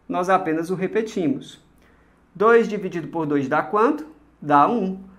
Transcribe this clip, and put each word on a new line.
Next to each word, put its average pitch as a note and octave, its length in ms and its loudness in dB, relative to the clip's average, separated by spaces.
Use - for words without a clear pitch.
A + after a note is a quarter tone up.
nós F3 200 -2
apenas E3 400 0
o F#3 60 -4
repetimos. F#3 880 -4
Dois A3 320 4
dividido F3 400 -6
por D#3+ 180 -4
dois C#3+ 220 0
dá D3+ 160 0
quanto? A#3 420 0
Dá D3 260 4
um. F#3+ 320 -2